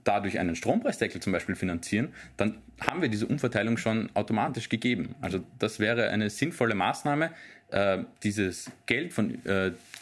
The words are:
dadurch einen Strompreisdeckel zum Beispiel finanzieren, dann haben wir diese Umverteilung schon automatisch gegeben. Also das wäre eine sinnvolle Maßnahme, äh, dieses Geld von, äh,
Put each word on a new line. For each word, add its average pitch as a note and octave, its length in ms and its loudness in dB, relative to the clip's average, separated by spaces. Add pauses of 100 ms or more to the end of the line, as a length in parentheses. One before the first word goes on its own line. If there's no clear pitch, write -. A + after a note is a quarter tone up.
dadurch G2+ 380 2
einen E2+ 160 0
Strompreisdeckel D3 680 0
zum G2 100 0
Beispiel F2+ 220 0
finanzieren, F#2+ 540 -2 (280)
dann G#2+ 220 0 (220)
haben - 200 0
wir E3 80 2
diese G#2+ 180 0
Umverteilung A#2 520 2
schon A2 360 0
automatisch A2+ 540 0
gegeben. A#2+ 520 0
Also F#2 220 -2 (160)
das G#2 200 -2
wäre A2 320 2
eine G#2+ 180 2
sinnvolle A#2+ 460 0
Maßnahme, C#3+ 560 2 (400)
äh, G2 280 4 (240)
dieses G2 480 0 (140)
Geld D3+ 300 0
von, - 320 0
äh, F#2+ 260 2 (280)